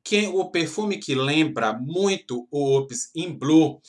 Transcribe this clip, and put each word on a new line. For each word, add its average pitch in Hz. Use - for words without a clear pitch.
quem, 208
o 185
perfume 180
que -
lembra 135
muito 147
o 139
Oops 135
in 170
Blue", 151